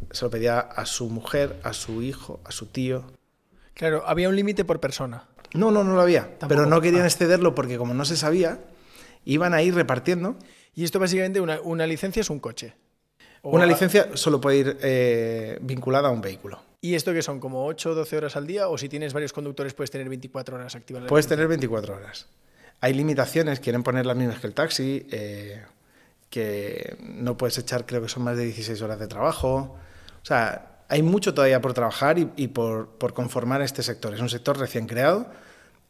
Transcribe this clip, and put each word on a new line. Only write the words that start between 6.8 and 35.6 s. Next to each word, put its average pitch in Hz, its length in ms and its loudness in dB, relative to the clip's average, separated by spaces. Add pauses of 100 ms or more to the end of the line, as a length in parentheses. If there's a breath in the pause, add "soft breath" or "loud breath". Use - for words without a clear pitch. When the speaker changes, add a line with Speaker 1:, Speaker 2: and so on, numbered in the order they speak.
Speaker 1:
querían 175 240 6
Speaker 2:
Ah. - 20 6
Speaker 1:
excederlo 175 480 4
porque 127 240 -2
como 123 160 -2
no 135 100 0
se 160 120 0
sabía, 165 440 2 (640 loud breath)
iban 170 300 2
a 156 80 6
ir 180 120 4
repartiendo. 165 640 0 (380 loud breath)
Speaker 2:
Y 165 100 -4
esto 170 140 0
básicamente, 190 420 2
una, 160 200 0
una 165 260 -2
licencia 180 340 -2
es 190 100 -2
un 147 100 -6
coche. 117 340 -12 (680 soft breath)
O 143 80 -6
Speaker 1:
Una 165 120 8
Speaker 2:
a- 175 60 8
Speaker 1:
licencia 185 460 6
solo 139 260 2
puede 139 160 4
ir, 139 260 2
eh, 117 800 2
vinculada 131 480 0
a - 20 4
un 117 100 -2
vehículo. 98 440 -10 (160)
Speaker 2:
¿Y 175 140 -2
esto 170 180 -2
qué 165 100 0
son, 143 160 -6
como 131 260 -6
ocho 156 260 -4
o 165 40 0
doce 156 220 -4
horas 151 180 -4
al 143 120 -6
día? 190 220 -2
¿O 160 80 -2
si 135 120 -8
tienes 143 240 -8
varios 143 200 -4
conductores 143 400 -8
puedes 131 200 -8
tener 135 160 -8
veinticuatro 131 480 -10
horas 123 180 -12
activas 123 300 -14
la 127 40 -8
Speaker 1:
Puedes 147 180 6
Speaker 2:
licencia? 160 100 2
Speaker 1:
tener 160 120 2
veinticuatro 113 460 -2
horas. 98 320 -16 (540 soft breath)
Hay 127 120 2
limitaciones, 143 680 0
quieren 120 220 0
poner 127 220 0
las 123 120 0
mismas 123 240 -2
que - 80 -10
el 104 40 -10
taxi, 139 580 -2
eh, 104 540 -10 (640 soft breath)
que 104 720 -6
no 120 360 -6
puedes 123 200 -2
echar, 123 300 -4
creo 120 160 -4
que 113 60 -8
son - 160 -6
más 120 120 -2
de 120 80 -2
dieciséis 110 380 -6
horas 107 160 -6
de 107 80 -8
trabajo. 131 720 -2 (440 loud breath)
O - 40 -18
sea, - 600 -2
hay 147 140 2
mucho 185 300 2
todavía 135 300 6
por 131 100 0
trabajar 127 460 2
y, 165 180 2
y 135 120 -2
por, 113 420 -2
por 120 240 -4
conformar 127 480 -2
este 135 200 -4
sector. 113 300 -6
Es 104 80 -8
un 120 80 -2
sector 123 300 -2
recién 117 280 -4
creado, 151 400 2 (640 loud breath)